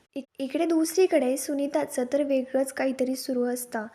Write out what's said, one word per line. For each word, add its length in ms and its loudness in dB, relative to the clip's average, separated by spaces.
इक-, 100 -8
इकडे 260 -2
दुसरीकडे 720 4
सुनीताचं 760 -2
तर 100 2
वेगळंच 500 0
काहीतरी 440 -2
सुरू 280 -2
असतं. 500 -4